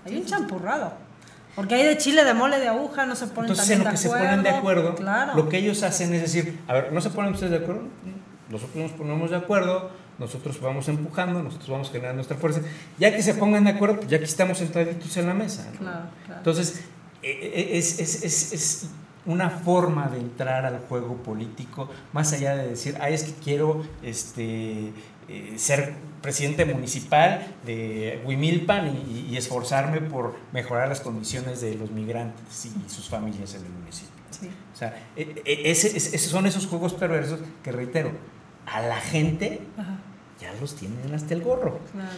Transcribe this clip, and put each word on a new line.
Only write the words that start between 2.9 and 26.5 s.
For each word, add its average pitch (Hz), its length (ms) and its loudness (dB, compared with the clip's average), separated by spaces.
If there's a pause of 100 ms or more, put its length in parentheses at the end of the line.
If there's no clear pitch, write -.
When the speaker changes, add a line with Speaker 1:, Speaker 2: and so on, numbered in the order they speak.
Speaker 1:
no 247 100 -2
se 247 120 -4
ponen 226 220 -2
Speaker 2:
Entonces, 202 160 4 (100)
Speaker 1:
también - 40 8
Speaker 2:
en - 40 6
lo 214 60 4
Speaker 1:
de - 60 0
Speaker 2:
que - 60 0
se - 60 4
ponen 196 340 4
de 269 80 6
Speaker 1:
acuerdo. 196 300 4 (100)
Speaker 2:
acuerdo, 175 120 -2
Speaker 1:
Claro. 240 320 2
Speaker 2:
lo 156 140 6
que 180 100 2
ellos 202 240 2
hacen 175 320 2
es 165 80 2
decir, 160 460 0
a 123 60 2
ver, 135 180 2
¿no 170 80 2
se 208 100 0
ponen 202 220 0
ustedes 185 180 -2
de 165 80 4
acuerdo? 180 240 -2 (680)
Nosotros 117 260 -8
nos 160 160 -4
ponemos 160 380 -2
de 180 60 0
acuerdo, 185 540 2 (280)
nosotros 123 420 -8
vamos 135 280 -2
empujando, 175 540 0
nosotros - 280 -8
vamos 135 180 -4
generando 127 280 -6
nuestra 135 200 -4
fuerza. 156 240 0 (380)
Ya 202 160 8
que 214 80 2
se 208 120 4
pongan 208 300 6
de 202 60 10
acuerdo, 202 260 4
pues 208 120 -6
ya 156 100 4
que 156 80 0
estamos 185 320 2
sentaditos 170 580 0
en 175 100 2
la 180 80 2
mesa, 202 380 -2
¿no? - 60 -12
Speaker 1:
Claro, 180 220 -6 (260)
claro. 190 140 -14
Speaker 2:
Entonces, 165 420 2 (400)
e-, 139 80 -4
e-, 165 480 -2
es, - 220 0
es, - 220 -2
es, 170 300 0
es 156 380 -2 (340)
una 175 260 2
forma 175 580 4
de 127 120 -4
entrar 131 460 -2
al 123 140 -2
juego 120 360 -4
político, 117 720 -8 (240)
más 151 220 2
allá 139 200 0
de 131 140 -2
decir, 120 320 -6
"Ay, 147 140 2
es 156 100 -2
que - 80 -8 (100)
quiero... 156 400 2 (200)
este, 113 920 -6 (360)
eh, 104 280 -12
ser 143 380 2 (280)
presidente 143 420 0